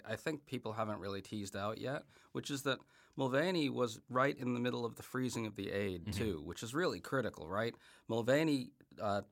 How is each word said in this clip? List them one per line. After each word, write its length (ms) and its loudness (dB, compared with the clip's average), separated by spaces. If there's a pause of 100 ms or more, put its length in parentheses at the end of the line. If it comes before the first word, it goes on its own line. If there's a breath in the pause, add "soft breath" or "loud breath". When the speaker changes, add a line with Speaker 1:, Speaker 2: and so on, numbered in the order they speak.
Speaker 1:
I 100 -4
think 300 -4
people 280 -4
haven't 260 -2
really 220 -4
teased 340 -6
out 220 -2
yet, 260 -4 (280 loud breath)
which 180 -4
is 140 -2
that 160 0 (360 soft breath)
Mulvaney 540 4
was 300 0 (100)
right 280 4
in 180 0
the 40 0
middle 260 0
of 100 -4
the 80 -10
freezing 420 -2
of 100 -6
the 160 -4
aid, 340 0
Speaker 2:
Mm-hmm. 140 -2
Speaker 1:
too, 240 0
which 200 -8
is 100 -6
really 260 2
critical, 480 -2
right? 280 0 (320 loud breath)
Mulvaney, 640 4 (280)
uh, 220 2 (100)